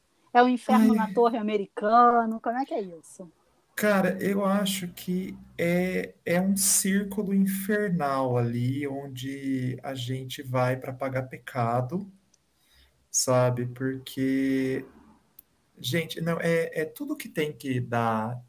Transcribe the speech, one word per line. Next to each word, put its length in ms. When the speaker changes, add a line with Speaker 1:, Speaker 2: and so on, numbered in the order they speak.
Speaker 1:
É 100
o 60
inferno 420
Speaker 2:
Ai. 60
Speaker 1:
na 160
Torre 240
Americano? 1040
Como 160
é 80
que 80
é 80
isso? 500
Speaker 2:
Cara, 440
eu 220
acho 460
que 480
é, 560
é 160
um 160
círculo 760
infernal 1040
ali, 480
onde 960
a 140
gente 480
vai 320
pra 160
pagar 320
pecado, 880
sabe? 580
Porque, 1160
gente, 400
não, 220
é, 400
é 40
tudo 300
que 140
tem 240
que 260
dar 680